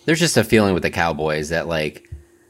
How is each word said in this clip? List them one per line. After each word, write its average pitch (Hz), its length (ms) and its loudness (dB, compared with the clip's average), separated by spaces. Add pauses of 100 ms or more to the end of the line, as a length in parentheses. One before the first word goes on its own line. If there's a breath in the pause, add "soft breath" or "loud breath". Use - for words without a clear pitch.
There's 160 120 2
just 165 180 0
a 117 60 4
feeling 104 320 4
with 82 80 -2
the 82 80 0
Cowboys 78 600 -2
that, 82 180 -4
like, 78 420 -4 (400 soft breath)